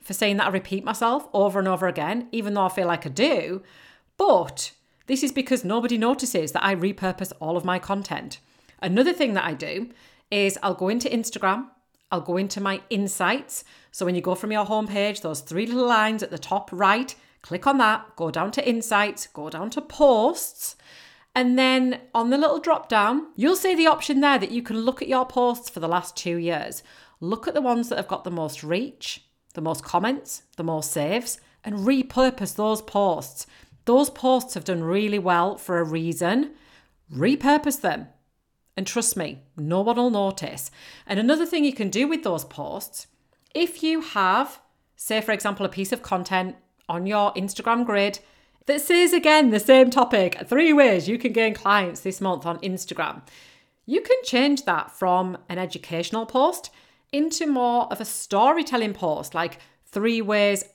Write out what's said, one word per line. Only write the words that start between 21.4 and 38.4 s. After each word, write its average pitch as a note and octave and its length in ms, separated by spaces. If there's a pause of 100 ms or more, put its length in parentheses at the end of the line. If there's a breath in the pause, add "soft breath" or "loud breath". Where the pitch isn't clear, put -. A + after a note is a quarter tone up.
then B3+ 440 (120)
on A#3 180
the C4+ 80
little D4+ 200
drop D#4 300
down, A#3 480
you'll D4+ 200
see F#4+ 180
the D#4+ 120
option D4 340
there C#4+ 180
that G3 120
you A#3+ 120
can A3 180
look B3+ 200
at - 80
your C4 180
posts B3 440
for - 80
the E3 100
last F3 280
two E3+ 200
years. E3+ 460 (380 soft breath)
Look G3+ 260
at - 80
the - 80
ones A#3 260
that - 80
have - 120
got - 160
the F#3 60
most D#3 340
reach, - 600 (300)
the F3 60
most D#3 240
comments, A3+ 580 (140)
the E3+ 80
most D#3 260
saves, F#3 480 (260 soft breath)
and G#3 160
repurpose B3+ 760
those G#3+ 260
posts. G3+ 640 (380 soft breath)
Those C#4 260
posts B3+ 440
have E3 100
done F3 180
really G3+ 360
well F3+ 380
for F3 220
a E3+ 60
reason. E3+ 720 (580 loud breath)
Repurpose C#4+ 680
them. - 280 (680)